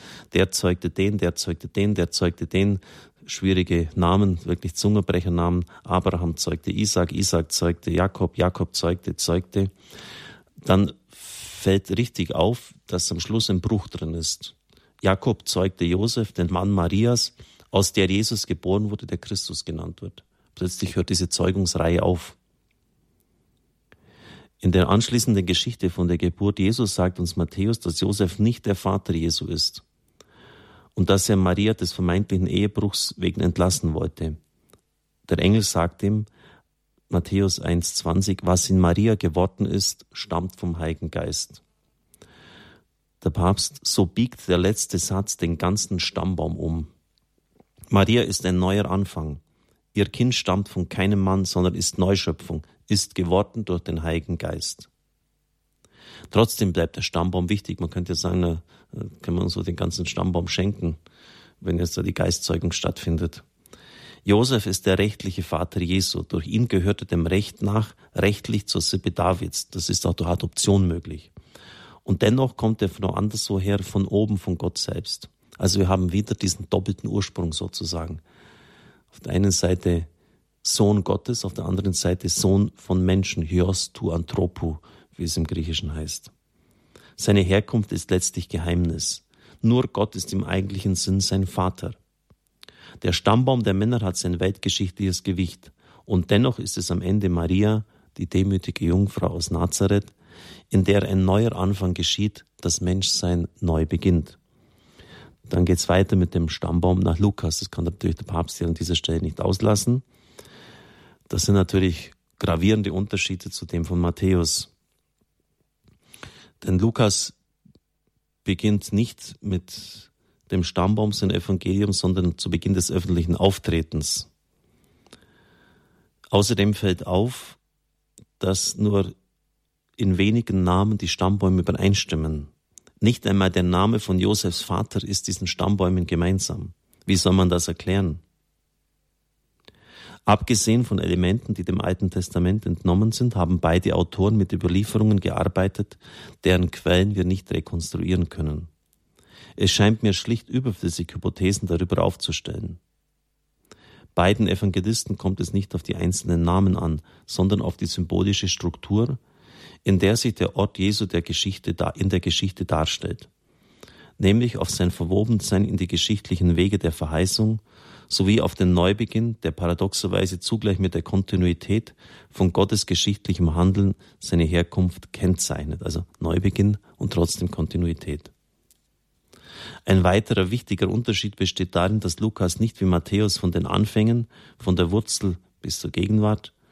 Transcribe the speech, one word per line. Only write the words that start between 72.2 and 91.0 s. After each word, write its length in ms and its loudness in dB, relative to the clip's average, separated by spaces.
dennoch 360 2
kommt 240 0
er 80 2
von 160 -6
anderswo 520 -2
her, 220 0
von 260 -2
oben, 320 2
von 200 -4
Gott 200 -4
selbst. 520 -8
Also 220 2
wir 80 4
haben 240 2
wieder 240 0
diesen 340 -4
doppelten 400 -4
Ursprung 440 -4
sozusagen. 680 -8
Auf 120 -20
der 100 -10
einen 200 2
Seite 560 0
Sohn 440 2
Gottes, 400 -2
auf 80 -6
der 100 -8
anderen 300 -2
Seite 340 -2
Sohn 480 2
von 300 0
Menschen, 380 0
Hyos 500 0
tu 180 -4
anthropo, 680 -4
wie 80 -8
es 140 -4
im 100 0
Griechischen 460 -4
heißt. 380 -10
Seine 240 2
Herkunft 540 2
ist 180 -6
letztlich 380 0
Geheimnis. 760 -2
Nur 260 4
Gott 300 -4
ist 160 -8
im 100 -2
eigentlichen 520 -2
Sinn 260 0